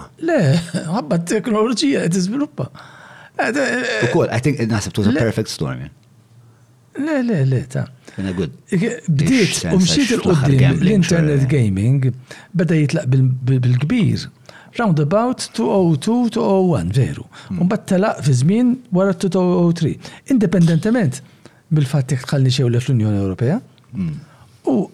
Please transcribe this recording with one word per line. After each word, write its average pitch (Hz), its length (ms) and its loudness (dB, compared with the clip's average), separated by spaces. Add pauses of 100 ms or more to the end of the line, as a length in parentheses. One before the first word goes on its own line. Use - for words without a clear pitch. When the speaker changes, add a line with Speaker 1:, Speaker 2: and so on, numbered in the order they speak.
(160)
Speaker 1:
Le, 320 220 -2 (360)
ħabba 170 480 -4
t-teknoloġija 226 800 0
qed 165 140 0
tiżviluppa. 196 480 -4 (760)
Eh, - 140 -2
de-, 285 100 -2
eh, 240 460 -2
Speaker 2:
Ukoll, 143 260 0
I 117 60 -2
think, 135 180 0
naħseb 107 320 -2
it - 80 -6
was 101 80 0
a 107 60 4
Speaker 1:
le. 190 80 0
Speaker 2:
perfect 110 280 0
storm. 65 360 -8 (1120)
Speaker 1:
Le, 285 240 -2
le, 196 240 0
le, 131 220 0
ta'. - 180 -6 (320)
Speaker 2:
In 95 80 -6
a 92 60 -4
good 87 180 -4 (220)
Speaker 1:
Ike, 202 180 0 (160)
bdiet 165 240 0 (160)
Speaker 2:
ish - 140 -4
sense, - 160 0
Speaker 1:
u - 20 4
mxiet 208 320 2
Speaker 2:
għax 226 60 2
Speaker 1:
il-qoddim 185 180 2
Speaker 2:
fl-aħħar 135 240 2
gambling, 143 240 4
Speaker 1:
l-internet 165 560 2
Speaker 2:
sure. 131 100 2
Speaker 1:
gaming 123 640 2 (420)
beda 170 220 0
jitlaq 147 340 0
bil, 131 140 4 (240)
bil, 131 140 2
bil-kbir. 123 640 0 (500)
Round 196 220 2
about 214 560 0
two 233 160 -2
oh 185 240 2
two, 226 340 0
two 226 140 -4
oh 190 240 2
one, 95 240 0
veru. 98 340 -2 (220)
Speaker 2:
Hmm. 175 160 -4
Speaker 1:
U 180 80 2
mbagħad - 240 -4
telaq 196 320 0
fi 143 160 4
żmien 233 320 2 (160)
wara 190 240 2
two 185 240 -2
oh 180 340 2
three. 170 280 -2 (260)
Indipendentement 196 960 2 (480)
mill-fatt 143 420 0
jekk 127 160 -4
tħallni 131 240 2
xew 131 160 0
fl-Unjoni 107 540 0
Ewropea. 117 380 -2 (340)
Speaker 2:
Hmm. 123 240 -6 (480)
Speaker 1:
U 240 280 0